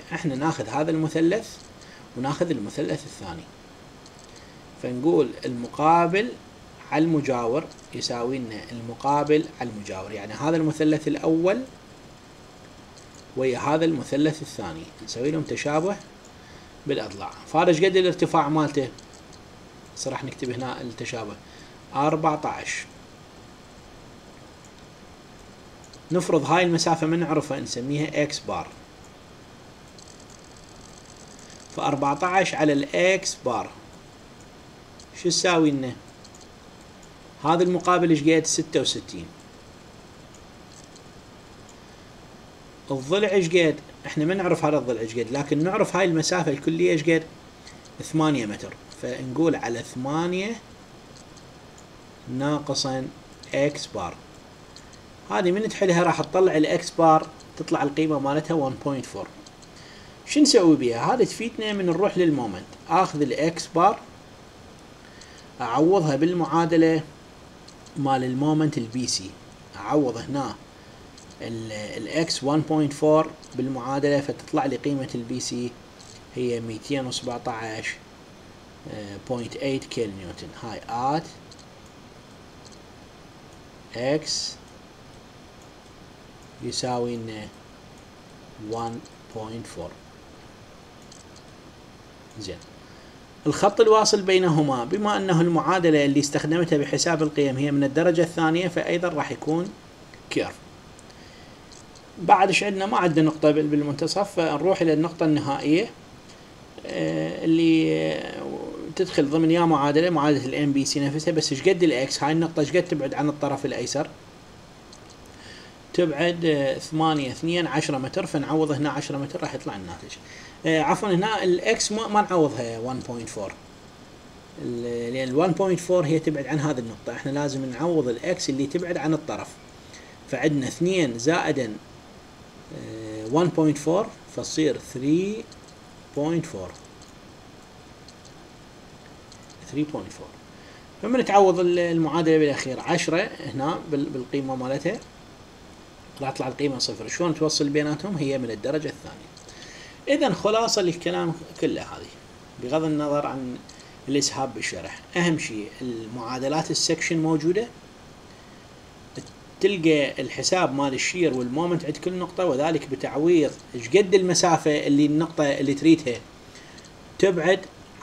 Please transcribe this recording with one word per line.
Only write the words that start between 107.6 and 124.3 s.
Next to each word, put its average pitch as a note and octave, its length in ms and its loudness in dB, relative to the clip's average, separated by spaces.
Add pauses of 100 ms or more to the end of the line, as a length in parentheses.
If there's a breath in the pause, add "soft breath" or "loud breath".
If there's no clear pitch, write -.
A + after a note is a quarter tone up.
آه، - 300 -8 (520)
تدخل E3+ 340 2
ضمن D#3+ 220 4
يا F3 100 4
معادلة، D#3 480 4
معادلة D3 360 2
ال C3+ 100 -4
إم C#3+ 180 2
بي C3+ 120 2
سي D3 140 -2
نفسها، C#3+ 320 -2
بس D#3 200 0
ايش C3 100 -4
قد F#3 220 4
الإكس؟ C3+ 400 0
هاي C#3+ 80 2
النقطة E3 280 0
ايش D3 100 0
قد E3+ 140 2
تبعد C#3 300 -2
عن D3 160 0
الطرف C#3+ 360 -4
الأيسر؟ B2 440 -4 (1800 loud breath)
تبعد، E3+ 520 2
آه، C#3 320 2
ثمانية، D#3 540 0
اثنين، E3+ 360 -2
عشرة D3+ 300 -2
متر، C3+ 280 -4
فنعوض D3 460 0
هنا C#3+ 180 0
عشرة C#3+ 280 -6
متر C#3 240 -6
راح C#3+ 120 -8
يطلع C3+ 220 -8
الناتج. F#2 400 -14 (500 loud breath)
آه، D#3+ 160 4
عفوًا، F#3 280 0
هنا F#3 340 2
الإكس F#3+ 480 2
ما، A3 160 -4
ما G#3 140 2
نعوضها A#2+ 720 0
one B2 140 -10
point A#2 320 -10
four. F#2+ 120 -6 (1080)